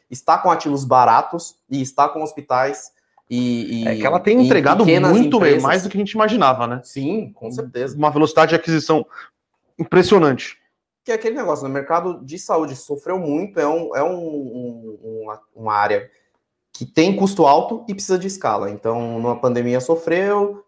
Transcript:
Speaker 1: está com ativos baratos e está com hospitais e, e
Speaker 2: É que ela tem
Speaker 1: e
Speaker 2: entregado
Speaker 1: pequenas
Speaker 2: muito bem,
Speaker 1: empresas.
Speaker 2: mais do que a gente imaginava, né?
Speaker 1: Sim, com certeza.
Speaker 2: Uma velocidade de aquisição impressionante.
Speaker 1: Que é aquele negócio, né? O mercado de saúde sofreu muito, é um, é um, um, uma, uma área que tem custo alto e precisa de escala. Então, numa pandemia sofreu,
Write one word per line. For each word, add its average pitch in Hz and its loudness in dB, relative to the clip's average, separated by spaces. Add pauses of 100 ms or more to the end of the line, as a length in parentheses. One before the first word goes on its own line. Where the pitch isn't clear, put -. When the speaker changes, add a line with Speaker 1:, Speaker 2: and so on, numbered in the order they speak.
Speaker 1:
está 160 0
com 175 2
ativos 143 -2
baratos 127 2 (120)
e 135 -6
está 139 0
com 156 -8
hospitais 139 -4 (360)
e, 120 -4
e 113 -4
Speaker 2:
É 113 -2
que 110 -2
ela 165 2
tem 226 4
Speaker 1:
e 247 6
Speaker 2:
entregado 170 4
Speaker 1:
pequenas 175 6
Speaker 2:
muito 147 4
bem, 165 6
Speaker 1:
empresas. 143 4
Speaker 2:
mais 175 0
do 196 -6
que 190 -8
a 202 0
gente 202 -4
imaginava, 170 2
né? 127 -6
Speaker 1:
Sim, 156 -6
com 113 -14
certeza. 127 -8
Speaker 2:
Uma 147 2
velocidade 156 4
de 165 2
aquisição 160 0 (720)
impressionante. 165 4 (460)
Speaker 1:
Que 240 -4
é - 0
aquele 226 -4
negócio, 151 -4
né? 135 -6
O - -6
mercado 165 -4
de 139 -14
saúde 160 -4
sofreu 151 -8
muito, 165 -4
é 147 0
um, 160 -4
é 139 0
um, 180 -2
um, 117 -12
uma, 107 -14 (140)
uma 110 -6
área 104 0 (600)
que - -14
tem 180 2
custo 196 2
alto 175 2
e 196 -8
precisa 190 -2
de 180 -8
escala. 104 -4
Então, 117 -6
numa 120 -2
pandemia 123 0
sofreu, 196 -2